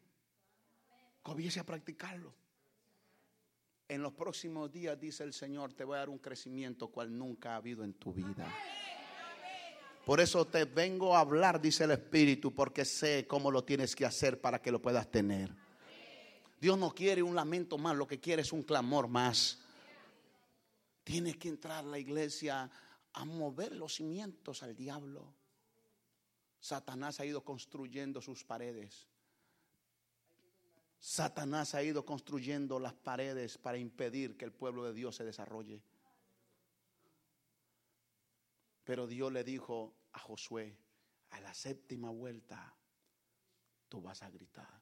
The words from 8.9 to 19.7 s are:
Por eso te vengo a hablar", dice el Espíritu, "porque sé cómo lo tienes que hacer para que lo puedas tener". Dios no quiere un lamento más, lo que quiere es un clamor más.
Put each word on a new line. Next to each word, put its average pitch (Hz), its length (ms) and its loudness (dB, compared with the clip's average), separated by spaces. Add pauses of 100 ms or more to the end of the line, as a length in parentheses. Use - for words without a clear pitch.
Por 147 160 8
eso 170 240 6
te 160 200 4
vengo 180 520 6
a - 20 12
hablar", 160 400 8
dice 156 240 4
el 151 80 6
Espíritu, 143 640 6
"porque 139 320 2
sé 147 420 2
cómo 139 240 2
lo 127 120 6
tienes 135 320 2
que 135 100 2
hacer 127 340 4
para 123 220 2
que 123 100 0
lo 117 100 2
puedas 120 300 4
tener". 101 420 4 (1080)
Dios 185 160 8
no 180 160 2
quiere 185 280 4
un 175 140 2
lamento 170 420 0
más, 151 200 2
lo 143 100 0
que 135 120 -6
quiere 160 240 2
es 131 100 -4
un 156 100 -2
clamor 135 440 4
más. 123 520 4 (1400)